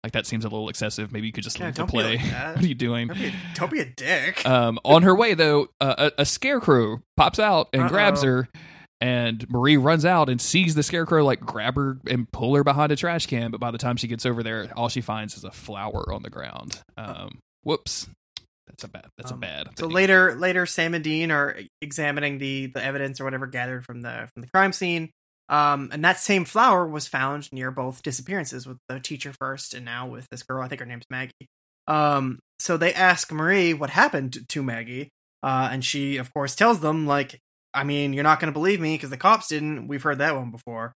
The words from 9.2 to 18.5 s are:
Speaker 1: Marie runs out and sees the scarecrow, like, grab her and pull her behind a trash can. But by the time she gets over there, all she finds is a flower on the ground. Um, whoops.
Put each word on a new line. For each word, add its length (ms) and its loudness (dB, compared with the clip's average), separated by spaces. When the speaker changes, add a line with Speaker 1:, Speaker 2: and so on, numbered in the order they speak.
Speaker 1:
Marie 280 6
runs 260 6
out 240 6
and 140 0
sees 340 2
the 80 2
scarecrow, 400 2
like, 160 4
grab 380 -4
her 220 -2
and 240 0
pull 220 0
her 100 6
behind 260 2
a 60 2
trash 300 -2
can. 240 -2
But 100 -8
by 100 -4
the 60 -8
time 180 -2
she 140 -4
gets 160 -6
over 180 0
there, 320 -6
all 140 -2
she 100 -4
finds 380 -8
is 80 -16
a 60 -16
flower 640 -8
on 80 -8
the 80 -14
ground. 520 -12
Um, 420 -14
whoops. 460 -6